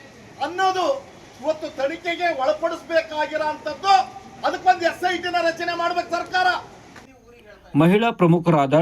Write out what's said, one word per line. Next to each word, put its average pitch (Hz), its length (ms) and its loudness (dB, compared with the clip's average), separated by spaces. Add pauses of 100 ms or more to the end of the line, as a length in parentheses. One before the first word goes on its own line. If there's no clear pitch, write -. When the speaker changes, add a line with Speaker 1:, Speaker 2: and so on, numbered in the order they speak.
(460)
Speaker 1:
ಅನ್ನೋದು 370 380 0 (560)
ಇವತ್ತು 302 280 -4 (100)
ತನಿಖೆಗೆ 330 500 -4 (140)
ಒಳಪಡಿಸಬೇಕಾಗಿರೋ 311 1120 -2
ಅಂಥದ್ದು. 302 400 -2 (520)
ಅದಕ್ಕೊಂದು 359 440 2
ಎಸ್ 311 220 -6
ಐ 359 120 -2
ಟಿನ 359 140 -4 (100)
ರಚನೆ 339 340 -4
ಮಾಡ್ಬೇಕು 339 360 -2
ಸರ್ಕಾರ. 359 300 -2 (1300)
Speaker 2:
ಮಹಿಳಾ 208 280 4 (120)
ಪ್ರಮುಖರಾದ 160 600 4